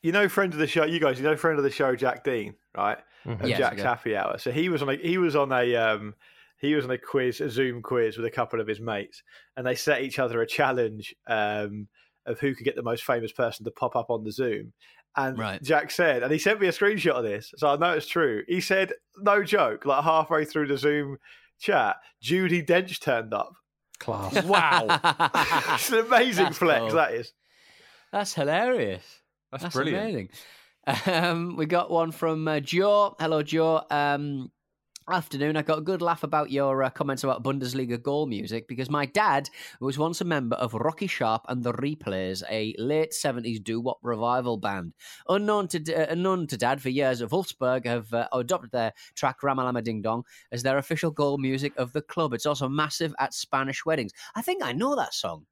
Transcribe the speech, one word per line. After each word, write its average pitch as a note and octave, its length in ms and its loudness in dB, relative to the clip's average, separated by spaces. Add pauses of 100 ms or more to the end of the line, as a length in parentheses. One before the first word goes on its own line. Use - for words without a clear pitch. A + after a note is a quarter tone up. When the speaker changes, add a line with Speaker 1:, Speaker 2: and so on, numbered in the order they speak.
Speaker 1:
You E3 80 2
know, G3+ 160 4
friend F#3+ 240 2
of D3+ 80 -6
the D#3 80 4
show, D#3+ 160 2
you E3 160 0
guys, D3+ 180 4
you C3 60 -6
know, D3+ 140 4
friend D#3+ 200 2
of C#3+ 60 2
the C#3 80 4
show, C3 240 2
Jack B2+ 300 0
Dean, B2+ 300 -2 (200)
right? G2+ 220 0 (280)
Speaker 2:
Mm-hmm. A2 160 -6
Speaker 1:
Of - 80 0
Speaker 3:
Yes, - 80 0
Speaker 1:
Jack's B2+ 220 2
Speaker 3:
okay. G2 40 -4
Speaker 1:
Happy A#2 340 -2
Hour. - 200 -2
So - 140 -4
he D#3+ 160 0
was D#3+ 160 -2
on C#3 60 -2
a, C3+ 80 0
he E3+ 200 -2
was E3+ 200 2
on C3+ 160 2
a, B2 240 4
um, G#2+ 360 0 (460)
he D3 160 2
was C#3+ 80 2
on B2+ 80 -4
a B2 60 -2
quiz, B2+ 420 -2
a D3+ 100 -2
Zoom A#2+ 320 -2
quiz A2+ 360 0
with A#2 80 -4
a A2 60 -2
couple A#2 280 -2
of G#2+ 80 -4
his G#2+ 140 -4
mates, G#2+ 420 -8 (320)
and B2+ 100 -6
they B2+ 100 0
set C3 260 0
each C3+ 180 -6
other A#2 220 0
a A2+ 40 2
challenge, A#2+ 720 0 (100)
um, G#2 600 -2 (380)
of A#2 160 -6
who C#3 120 0
could A#2 120 -8
get C#3 100 0
the B2+ 80 -6
most A#2 220 -4
famous A#2 260 -2
person A#2 320 -2
to A2 80 -6
pop - 240 -4
up A#2 140 -2
on A2 160 -4
the G#2+ 80 -8
Zoom. A2+ 400 -4 (420)
And C3 240 -2
Speaker 3:
Right. G#2+ 240 -4
Speaker 1:
Jack D3 280 2
said, C#3 320 2
and C3 100 -2
he D#3 40 2
sent G#3 220 0
me G3 80 4
a E3 60 2
screenshot F#3+ 400 2
of B2 100 0
this, G#2+ 320 -6
so D3 140 4
I D3 80 4
know E3+ 160 2
it's D#3 120 -2
true. C3 440 0
He F3+ 100 0
said, F#3+ 320 2 (240)
"No G3+ 280 4
joke," D3+ 420 2
like, C#3 180 4
halfway D#3+ 400 4
through D3+ 240 0
the C#3 100 0
Zoom C#3+ 420 0 (380)
chat, B2+ 380 2 (260)
Judi E3+ 460 2
Dench F3+ 320 2
turned A2+ 340 0
up. - 200 -4 (460)
Speaker 2:
Class. G#2 440 -2
Speaker 1:
Wow. E3 560 4
Speaker 3:
<laughs> D#3+ 760 2
Speaker 1:
It's - 140 -2
an A3+ 100 4
amazing A#3 480 4
Speaker 3:
That's D3+ 100 -4
Speaker 1:
flex, D#3 240 4
Speaker 3:
cool. A2 140 0
Speaker 1:
that D3 180 2
is. A#2 180 -6 (800)
Speaker 3:
That's G3+ 220 -2
hilarious. D#3 720 0 (460)
Speaker 4:
That's C3+ 120 -10
Speaker 3:
That's E3+ 120 -6
Speaker 4:
brilliant. D#3 280 0
Speaker 3:
amazing. C#3 260 -6 (760)
Um, F3 500 0
we D#3 100 0
got E3+ 260 2
one E3 200 2
from, D#3+ 360 -2
uh, D3+ 120 0
Joe. G3 600 2
Hello, D#3+ 240 2
Joe. D#3+ 460 2
Um, C#3+ 600 0 (580)
afternoon. D3+ 460 0
I D3+ 60 0
got D#3 160 0
a D#3 40 -6
good D#3+ 200 -2
laugh E3+ 220 0
about D3+ 280 0
your, C3+ 320 2
uh, B2+ 60 2
comments C3+ 340 -2
about C3 200 2
Bundesliga B2+ 580 -2
goal C#3+ 240 0
music, A2 420 -6
because B2 220 -6
my D3 160 2
dad C#3+ 440 2 (300)
was C3 180 -2
once D#3+ 220 0
a F#3+ 60 -2
member C3+ 320 0
of A#2 160 -2
Rocky D3+ 340 -2
Sharp A2+ 400 0
and B2 160 -4
the A#2+ 100 -2
Replays, G2 760 -4
a G#2+ 280 -4
late D#3 360 0
seventies A#2+ 480 -4
doo-wop A2+ 400 -4
revival A#2+ 560 0
band. F#2+ 360 -6 (360)
Unknown G3+ 400 2
to F3 100 -4
d-, D#3+ 160 -6
uh, D#3 140 2
unknown F3+ 380 0
to B2+ 100 -6
Dad B2+ 240 0
for C3 80 -4
years, C3 320 0
Wolfsburg B2+ 640 -2
have, A#2 280 -4
uh, A#2 200 0
adopted B2+ 380 -2
their A#2 200 0 (240)
track - 260 -2
Ramalama B2+ 420 0
Ding A2 180 -4
Dong A2+ 220 -2 (280)
as A#2+ 120 -6
their C3+ 140 2
official D#3 340 -2
goal C#3+ 260 0
music C3+ 400 -2
of B2+ 160 -4
the D3+ 80 -2
club. D3+ 320 -4
It's A#2 120 -4
also C#3 220 -2
massive D3 520 -2
at C3+ 140 -2
Spanish C3+ 520 -4
weddings. C#3+ 260 -2 (240)
I A3 60 -6
think F#4 200 -2
I B2 120 -4
know C4 240 0
that D#3+ 160 -2
song. E2 380 -8